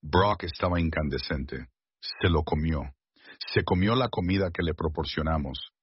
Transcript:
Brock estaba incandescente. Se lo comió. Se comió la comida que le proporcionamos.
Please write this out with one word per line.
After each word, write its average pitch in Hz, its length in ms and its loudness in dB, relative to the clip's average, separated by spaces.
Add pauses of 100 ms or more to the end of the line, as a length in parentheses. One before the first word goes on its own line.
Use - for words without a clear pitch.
Brock 92 440 2
estaba 90 360 0
incandescente. 71 880 -2 (320)
Se - 300 0
lo 78 120 4
comió. 76 520 -2 (580)
Se 101 120 2
comió 98 300 2
la 127 140 2
comida 92 420 0
que 85 120 -4
le 82 100 0
proporcionamos. 78 1000 -2 (100)